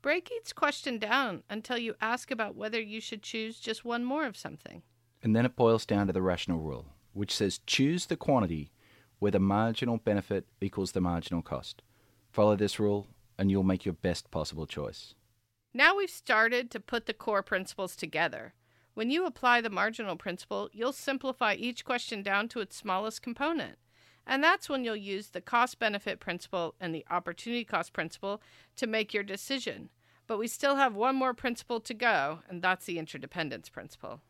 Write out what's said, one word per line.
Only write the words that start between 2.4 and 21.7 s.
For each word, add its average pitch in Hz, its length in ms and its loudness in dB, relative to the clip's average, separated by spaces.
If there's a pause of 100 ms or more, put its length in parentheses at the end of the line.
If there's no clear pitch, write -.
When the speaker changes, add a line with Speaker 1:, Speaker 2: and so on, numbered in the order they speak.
Speaker 1:
whether 220 240 -4
you 214 180 -8
should 220 240 -10
choose 220 380 -6
just - 240 -6
one 233 180 -2
more 277 220 -2
of 226 140 -6
something. - 420 -14 (420)
Speaker 2:
And 110 140 4
then 120 80 4
it 123 100 0
boils 113 300 6
down 101 220 4
to 92 80 0
the 92 80 2
rational 87 380 2
rule, 73 260 -6 (260)
which 98 240 -4
says - 300 2
choose 156 400 2
the 170 100 -2
quantity 85 540 2 (480)
where 101 140 2
the 98 60 4
marginal 113 600 2
benefit 101 480 0 (160)
equals 95 300 -2
the 92 100 2
marginal 85 400 0
cost. - 400 -8 (500)
Follow 107 240 6
this 101 240 0
rule 101 280 2 (300)
and 98 120 4
you'll 95 140 4
make 92 200 4
your 95 80 0
best - 380 -2
possible 78 360 -4
choice. - 480 -8 (600)
Speaker 1:
Now 302 200 6
we've 392 140 0
started 240 640 2
to 214 100 -8
put 226 240 -4
the 220 80 -6
core 208 300 0
principles 190 540 -4
together. 160 580 -2 (420)
When 226 140 -2
you 349 160 2
apply 247 340 4
the 226 100 -4
marginal 202 440 -2
principle, 196 580 -6
you'll 226 200 -2
simplify 262 640 -2
each 240 300 -6